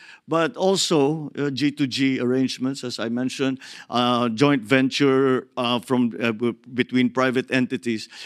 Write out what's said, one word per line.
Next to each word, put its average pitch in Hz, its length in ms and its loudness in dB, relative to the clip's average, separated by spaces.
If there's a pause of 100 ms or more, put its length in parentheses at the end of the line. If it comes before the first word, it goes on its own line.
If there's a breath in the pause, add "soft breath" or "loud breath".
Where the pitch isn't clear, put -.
(260 loud breath)
but 160 300 0
also, 160 840 0
uh, 143 120 -2
G 139 200 0
two 143 160 -2
G 131 320 0
arrangements, 127 640 -2
as 123 160 -8
I 110 100 -4
mentioned, 131 520 -2 (280 loud breath)
uh, 120 420 2
joint 135 320 4
venture, 131 840 2 (100)
uh, 120 220 0
from, 120 420 0
uh, 117 120 0
b-, 113 240 -2 (180)
between 123 360 2
private 127 420 0
entities. 117 560 -2 (180 loud breath)